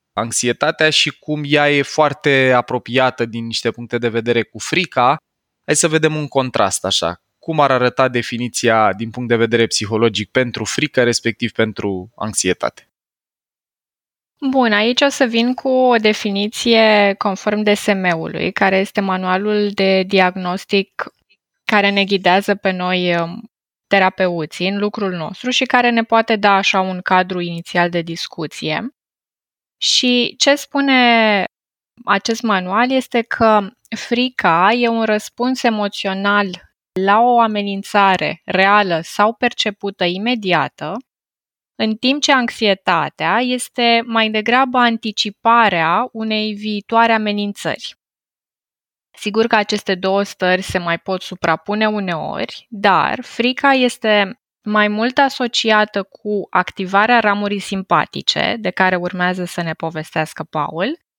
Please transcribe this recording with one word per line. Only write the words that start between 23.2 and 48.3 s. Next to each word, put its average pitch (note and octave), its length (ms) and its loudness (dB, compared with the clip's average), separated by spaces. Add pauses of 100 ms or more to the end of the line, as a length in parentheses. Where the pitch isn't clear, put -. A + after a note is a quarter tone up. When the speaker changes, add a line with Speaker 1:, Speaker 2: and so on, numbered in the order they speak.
Speaker 2:
terapeuții, F3+ 840 0
în G3+ 100 -4
lucrul G#3 340 -4
nostru F3+ 380 -8
și B3+ 140 0
care B3 260 2
ne A#3 120 2
poate A3+ 340 0
da G3+ 160 4
așa G3 280 2
un F#3 200 -4
cadru F#3 400 0
inițial F3 500 -2
de E3+ 100 -2
discuție. E3 920 -6 (880)
Și - 600 0
ce C#4+ 160 2
spune A#3+ 920 2 (600)
acest G3+ 380 -2
manual G#3 480 0
este B3+ 320 -2
că G#3+ 460 2 (280)
frica G#3+ 760 0
e A#3+ 160 0
un A3+ 160 -2
răspuns A3+ 580 -2
emoțional G3+ 840 0 (440)
la G3 280 4
o A#3+ 200 4
amenințare G3 1040 0
reală F#3+ 580 2
sau G#3+ 320 0
percepută G3+ 720 -4
imediată, F3+ 920 -2 (800)
în A3 220 -2
timp C4+ 260 0
ce D4 100 2
anxietatea F#3+ 1080 0
este A#3+ 640 0
mai A3+ 260 0
degrabă B3 480 0
anticiparea A3 1300 2
unei G#3+ 420 -4
viitoare G#3+ 580 0
amenințări. G#3 840 -4 (1200)